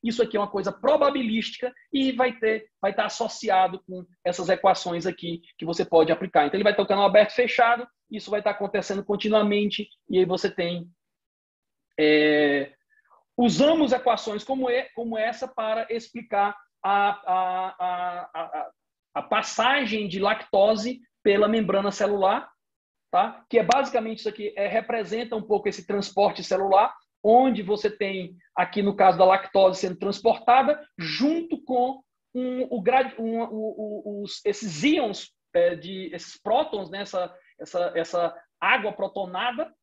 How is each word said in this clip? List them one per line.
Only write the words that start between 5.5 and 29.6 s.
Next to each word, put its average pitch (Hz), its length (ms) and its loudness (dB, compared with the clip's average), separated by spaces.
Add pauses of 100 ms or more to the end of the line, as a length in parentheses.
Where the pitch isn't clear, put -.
que - 40 -10
você 170 220 -4
pode 165 260 4
aplicar. 165 360 0
Então, 190 100 -2
ele 202 60 0
vai 202 120 4
ter 214 60 0
o 196 60 -2
canal 202 180 2
aberto 202 240 6
e - 60 -12
fechado, 240 520 2 (220)
isso 202 220 -10
vai 208 100 -2
tá 214 80 0
acontecendo 196 560 -4
continuamente, 208 800 0 (220)
e 185 80 0
aí 185 80 6
você 180 240 -2
tem, 175 400 -6 (1080)
é, 151 760 4 (640)
usamos 262 560 4
equações 220 500 -2
como, 262 280 -4
e, 262 240 -2
como 226 240 -6
essa 240 280 -4
para 220 420 -4
explicar 220 680 -4 (260)
a, 202 260 2
a, 185 680 -4
a, 180 540 -6
a, - 380 -8 (420)
a 143 80 -4
passagem 220 840 -2
de 180 120 -6
lactose 214 800 0 (240)
pela 208 240 6
membrana 202 440 0
celular, 202 580 0 (640)
tá? 220 360 0
Que 233 120 4
é 214 40 4
basicamente 240 560 0
isso 220 100 -4
aqui, 208 280 -8
é, 202 80 0
representa 226 720 -4
um 214 80 -6
pouco 202 260 0
esse 185 160 -10
transporte 202 580 0
celular, 196 480 4 (320)
onde 226 380 6
você 208 260 -2
tem, 190 480 -6 (200)
aqui 180 260 -2
no 196 140 0
caso 185 200 6
da 185 100 6
lactose 190 540 4